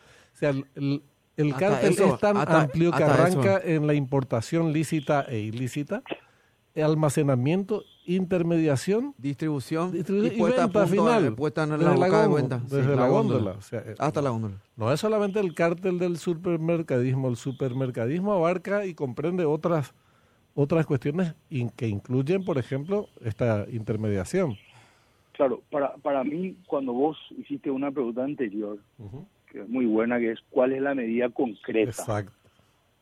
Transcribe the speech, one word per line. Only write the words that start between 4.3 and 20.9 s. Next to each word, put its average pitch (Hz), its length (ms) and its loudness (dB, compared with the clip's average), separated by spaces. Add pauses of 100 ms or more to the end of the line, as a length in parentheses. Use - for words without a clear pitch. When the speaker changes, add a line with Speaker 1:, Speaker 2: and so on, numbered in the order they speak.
Speaker 1:
lícita 151 560 0
e 113 100 -4
ilícita, 127 600 -6 (760)
almacenamiento, 156 1080 2 (220)
intermediación, 180 1120 0
Speaker 2:
Distribución 156 760 -4
Speaker 1:
distribución 196 400 0
Speaker 2:
y 202 40 -6
Speaker 1:
y 233 40 -2
Speaker 2:
puesta 240 240 2
a 233 40 2
Speaker 1:
venta 202 180 2
Speaker 2:
punto, 180 180 2
Speaker 1:
final, 220 220 4
Speaker 2:
eh, 113 60 2
puesta 147 320 -2
en 151 80 -2
la 151 60 -2
Speaker 1:
desde 170 140 4
la 180 40 6 (100)
Speaker 2:
boca 160 160 4
de 156 60 4
Speaker 1:
gón-, 147 40 4
Speaker 2:
cuenta. 127 280 0
Sí, 120 160 -6
Speaker 1:
desde 135 140 2
Speaker 2:
la 139 60 4
Speaker 1:
la 123 120 4
Speaker 2:
góndola. 208 320 4
Speaker 1:
góndola. 98 180 -4
O 101 40 -16
sea, - 200 -8
eh, 107 180 -12
Speaker 2:
Hasta 151 220 -2
la 139 80 0
góndola. 110 260 -4 (220)
Speaker 1:
no 110 160 0
es 156 60 -2
solamente 214 420 0
el 175 120 -2
cártel 175 460 0
del 175 180 -2
supermercadismo, 160 1120 0
el 120 60 -2
supermercadismo 131 1000 -2
abarca 185 520 0
y 180 80 -8
comprende 156 520 -2
otras, 156 480 0 (640)
otras 156 300 2
cuestiones 151 480 -2 (160)